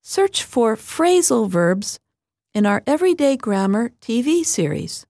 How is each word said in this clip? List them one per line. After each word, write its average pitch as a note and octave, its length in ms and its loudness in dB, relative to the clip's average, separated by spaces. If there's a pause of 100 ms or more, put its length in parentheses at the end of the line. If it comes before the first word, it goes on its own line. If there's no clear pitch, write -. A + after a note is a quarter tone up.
search - 400 -2
for A3+ 320 0
phrasal D#4+ 720 0
verbs F#3 520 -2 (520)
in G#3 140 0
our G3+ 220 0
Everyday D4+ 480 2
Grammar G3+ 640 0
T A#3 200 -2
V D#4+ 220 0
series. D3+ 680 -4